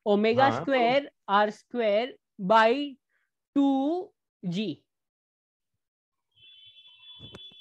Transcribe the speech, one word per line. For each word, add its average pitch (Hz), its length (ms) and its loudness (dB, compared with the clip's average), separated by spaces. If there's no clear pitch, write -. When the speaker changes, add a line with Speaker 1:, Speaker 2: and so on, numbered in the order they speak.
Speaker 1:
omega 220 380 2
Speaker 2:
हाँ, 277 140 2
तो - 60 -6
Speaker 1:
square 262 480 0
r 208 200 2
square 220 680 -4
by 226 560 2
two 277 580 -2
जी। 180 380 -6